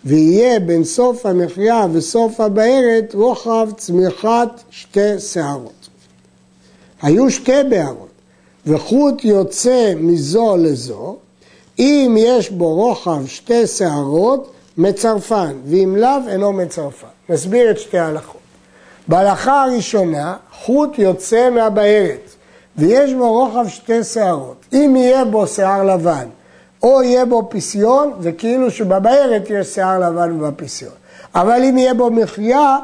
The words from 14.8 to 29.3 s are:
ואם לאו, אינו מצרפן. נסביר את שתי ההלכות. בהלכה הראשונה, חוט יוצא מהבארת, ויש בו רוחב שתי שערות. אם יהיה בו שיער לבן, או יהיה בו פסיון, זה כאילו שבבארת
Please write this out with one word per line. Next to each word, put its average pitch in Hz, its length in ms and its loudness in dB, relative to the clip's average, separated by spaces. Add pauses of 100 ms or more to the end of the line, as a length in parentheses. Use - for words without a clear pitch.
ואם 190 320 0
לאו, 247 320 0
אינו 202 240 -2
מצרפן. 165 540 -8 (220)
נסביר 185 420 2
את 196 80 0
שתי - 200 -6
ההלכות. 156 420 -6 (680)
בהלכה 202 560 2
הראשונה, 185 720 -2 (160)
חוט 294 460 -2
יוצא 220 520 2
מהבארת, 214 800 0 (460)
ויש 254 380 2
בו 240 180 2
רוחב 233 360 0
שתי 233 360 -4
שערות. 160 680 -4
אם 269 240 4
יהיה 254 280 4
בו 214 220 0
שיער 196 380 0
לבן, 165 420 0 (560)
או 262 200 4
יהיה 247 220 2
בו 240 260 0
פסיון, 233 680 0
זה 170 120 -4
כאילו 240 380 -2
שבבארת 220 800 0